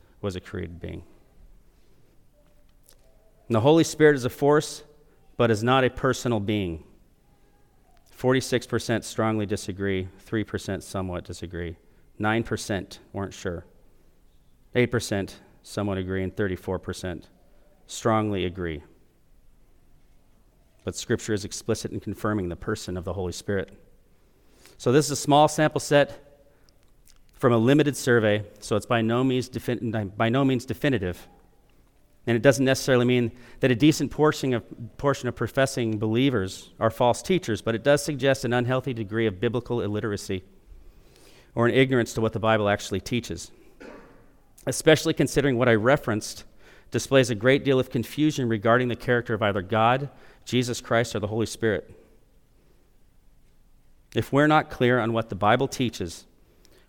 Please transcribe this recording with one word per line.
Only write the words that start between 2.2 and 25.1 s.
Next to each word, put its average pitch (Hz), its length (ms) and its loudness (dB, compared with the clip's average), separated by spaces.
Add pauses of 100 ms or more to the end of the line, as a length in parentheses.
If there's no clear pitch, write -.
And 113 60 0
the 110 60 2
Holy 156 220 4
Spirit 151 320 4
is 127 80 -4
a 123 60 -2
force, 147 540 0 (520)
but 117 160 4
is 107 120 0
not 131 200 4
a 123 60 2
personal 120 500 -2
being. 98 440 -2 (1300)
Forty-six 127 540 -2
percent 113 380 -2
strongly 110 420 -2
disagree, 98 600 -4 (120)
three 110 240 -4
percent 95 400 -8
somewhat 92 420 -8
disagree, 87 500 -10 (420)
nine 110 260 0
percent - 560 -6 (120)
weren't 98 220 -8
sure, 87 320 -8 (1120)
eight 120 160 2
percent 101 480 -4 (220)
somewhat 101 360 -4
agree, 95 260 -4
and 92 120 -6
thirty-four 92 440 -4
percent - 500 -10 (560)
strongly 107 600 -2
agree. 85 380 -8 (2000)
But 98 120 -8
Scripture - 380 -4
is 101 120 -4
explicit - 460 -6
in 113 80 -8
confirming 104 500 -4
the 85 60 -8
person 98 400 -6
of 87 80 -8
the 90 100 -6
Holy 90 200 -6
Spirit. - 380 -4 (1080)
So - 140 0
this 143 140 6
is 139 60 -4